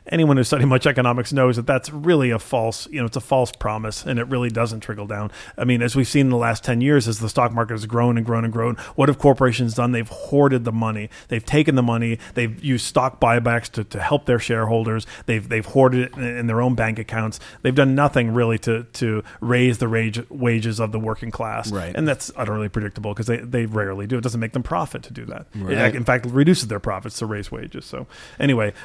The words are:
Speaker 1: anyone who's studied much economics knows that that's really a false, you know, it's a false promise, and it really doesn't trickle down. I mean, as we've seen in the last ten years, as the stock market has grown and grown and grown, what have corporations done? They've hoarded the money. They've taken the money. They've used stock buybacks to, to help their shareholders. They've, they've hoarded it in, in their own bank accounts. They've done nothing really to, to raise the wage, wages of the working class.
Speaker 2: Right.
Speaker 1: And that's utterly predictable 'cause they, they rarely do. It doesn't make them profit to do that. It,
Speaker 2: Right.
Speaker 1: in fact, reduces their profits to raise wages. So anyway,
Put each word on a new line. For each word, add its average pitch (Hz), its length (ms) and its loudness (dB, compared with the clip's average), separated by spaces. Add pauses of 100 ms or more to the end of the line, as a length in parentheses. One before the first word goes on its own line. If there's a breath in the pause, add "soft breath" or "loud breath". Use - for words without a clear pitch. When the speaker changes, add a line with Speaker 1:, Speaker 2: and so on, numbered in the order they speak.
Speaker 1:
anyone 156 280 4
who's 123 120 2
studied 139 180 2
much 131 220 4
economics 123 440 0
knows 131 220 4
that 117 140 -2
that's 135 240 0
really 147 380 2
a 113 100 -2
false, 113 500 -4
you 151 80 -8
know, 120 80 -2
it's 113 100 -8
a 123 40 -4
false 131 320 0
promise, 107 520 -6
and 123 140 -2
it 120 80 -4
really 123 240 -2
doesn't 110 300 -4
trickle 104 260 -10
down. 104 240 -6 (260 loud breath)
I - 60 -6
mean, 123 200 2
as 120 120 -2
we've 135 140 2
seen 143 180 2
in 131 40 2
the 123 60 2
last 117 280 0
ten 120 160 0
years, 135 260 4
as 110 140 -2
the 110 80 -2
stock 120 240 0
market 117 220 -2
has 107 120 -6
grown 117 300 2
and 113 100 0
grown 117 160 0
and 113 100 -2
grown, 117 220 -2 (220 loud breath)
what 139 120 6
have 143 120 2
corporations 123 540 4
done? 123 180 0
They've 117 160 -4
hoarded 135 560 2
the 117 80 -2
money. 110 360 -4 (200 loud breath)
They've 113 180 -4
taken 147 300 4
the 127 80 4
money. 117 340 0 (160 loud breath)
They've 117 300 -4
used 127 200 0
stock - 360 0
buybacks 117 540 2
to, 110 100 -4
to - 160 -10
help - 260 -2
their 120 140 2
shareholders. 113 640 0 (200 loud breath)
They've, 110 220 -2
they've 110 160 -2
hoarded 127 440 4
it - 80 -18
in, 131 80 -8 (140)
in 117 100 -2
their 113 120 0
own 123 140 2
bank 113 240 0
accounts. 110 400 -4 (240 loud breath)
They've 127 100 2
done 135 220 6
nothing 135 400 2
really 113 240 2
to, 117 240 -2 (120)
to 110 280 -2 (180 loud breath)
raise 123 380 2
the 120 100 -2
wage, 113 400 -2
wages 117 520 0
of 110 100 0
the 110 80 -4
working 110 320 -4
class. 110 400 -6
Speaker 2:
Right. 90 240 -4
Speaker 1:
And 156 140 0
that's - 280 -4
utterly 107 320 -4
predictable 104 460 -6
'cause 110 120 -4
they, 120 100 0
they 120 300 -2
rarely 101 420 -4
do. 123 100 -2
It 113 40 -4
doesn't 120 180 -2
make 110 140 -4
them 127 100 -2
profit - 400 -4
to - 80 -18
do 117 140 -14
that. - 280 -14
It, 107 80 -10
Speaker 2:
Right. 120 320 2
Speaker 1:
in 123 80 -4
fact, 123 220 2
reduces 131 440 4
their 104 120 -4
profits 98 380 -6
to 113 80 -4
raise 104 260 -8
wages. - 320 -12
So - 220 -12 (320 loud breath)
anyway, 120 340 2 (120 loud breath)